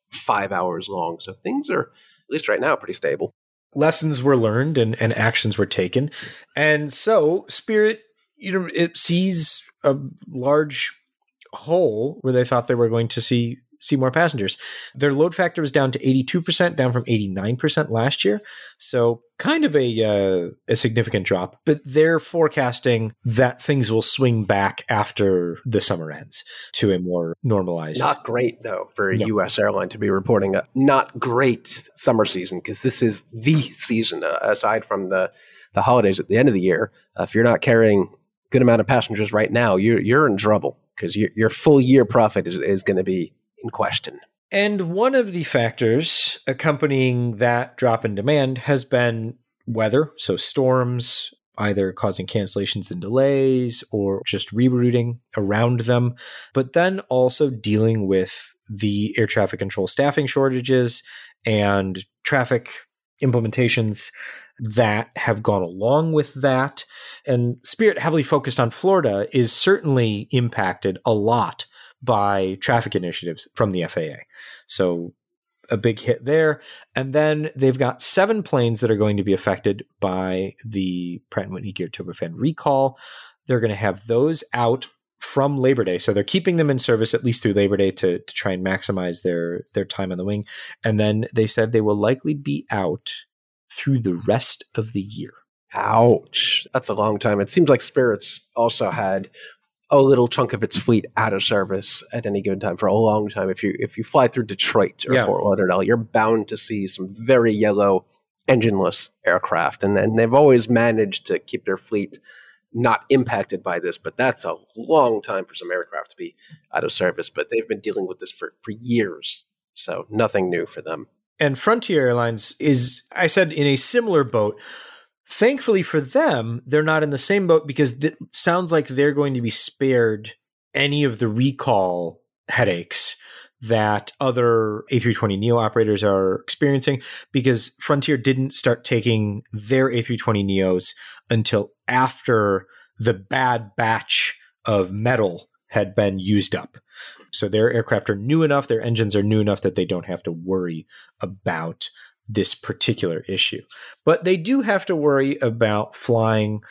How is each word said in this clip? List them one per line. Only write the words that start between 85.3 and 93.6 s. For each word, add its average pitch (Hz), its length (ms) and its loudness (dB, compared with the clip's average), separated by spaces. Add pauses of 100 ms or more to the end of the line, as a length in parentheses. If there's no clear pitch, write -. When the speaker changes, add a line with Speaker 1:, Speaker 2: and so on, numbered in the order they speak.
Speaker 2:
Labor 127 240 2
Day. 90 160 -2
So - 120 0
they're 101 120 0
keeping 180 320 -2
them 151 160 2
in 131 80 0
service 110 340 0
at 113 100 -4
least 120 200 0
through 104 100 2
Labor 101 240 4
Day 98 140 2
to, 90 260 -2
to - 160 -14
try 98 200 -4
and 92 120 -4
maximize 95 560 -4
their, 85 520 -4
their 98 120 -2
time 95 260 -6
on 90 60 -4
the 90 80 -6
wing. 104 200 -4 (380)
And 107 160 0
then 107 360 0
they 113 100 2
said 110 260 0
they 113 100 2
will 104 180 0
likely 131 340 0
be 143 380 -6
out 95 420 -4 (580)